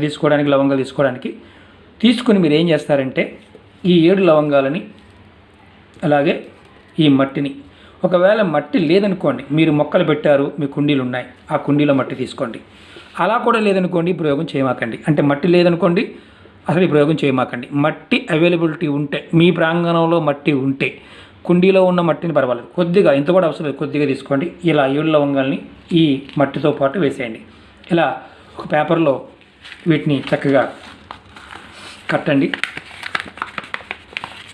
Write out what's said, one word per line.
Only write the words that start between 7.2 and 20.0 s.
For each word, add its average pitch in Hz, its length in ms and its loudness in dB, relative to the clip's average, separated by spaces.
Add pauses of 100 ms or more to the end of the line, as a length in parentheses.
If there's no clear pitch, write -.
ఒకవేళ 180 340 2 (140)
మట్టి 147 240 -2 (120)
లేదనుకోండి, 180 520 0 (140)
మీరు 160 240 4
మొక్కలు 165 300 0
పెట్టారు, 143 360 2 (140)
మీ 143 140 -2
కుండీలు 143 320 0
ఉన్నాయి, 123 200 -6 (260)
ఆ 151 140 -2
కుండీలో 147 340 2
మట్టి 123 220 -6
తీసుకోండి. 117 380 -8 (640)
అలా 202 140 0 (100)
కూడా 233 200 2
లేదనుకోండి, 180 480 0
ఈ - 80 -8
ప్రయోగం 151 300 -2
చేయమాకండి. 127 460 -4 (100)
అంటే 151 220 2
మట్టి 143 260 0
లేదనుకోండి, 175 460 2 (680)
అసలు 170 160 2
ఈ 156 60 -2
ప్రయోగం 147 300 4
చేయమాకండి. 127 440 -2 (180)
మట్టి - 340 -2 (160)
అవైలబిలిటీ 165 540 0 (100)
ఉంటే, 147 200 -6 (200)
మీ 170 100 6 (100)
ప్రాంగణంలో 170 600 0 (100)